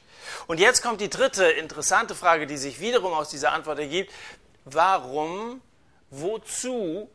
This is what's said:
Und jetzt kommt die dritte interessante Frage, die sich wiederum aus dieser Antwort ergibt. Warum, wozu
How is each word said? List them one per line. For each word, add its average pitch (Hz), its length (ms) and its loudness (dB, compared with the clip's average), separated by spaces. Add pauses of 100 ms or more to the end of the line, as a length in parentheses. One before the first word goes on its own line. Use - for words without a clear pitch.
(460)
Und 165 120 -2
jetzt 233 240 6
kommt 226 180 -4
die 208 100 -2
dritte 202 340 2
interessante 160 720 2
Frage, 165 320 4
die 143 100 -8
sich 135 240 -8
wiederum 196 320 0
aus 151 160 -2
dieser 143 240 0
Antwort 151 260 -4
ergibt. 151 340 -4 (520)
Warum, 165 1000 0 (480)
wozu 208 1040 -6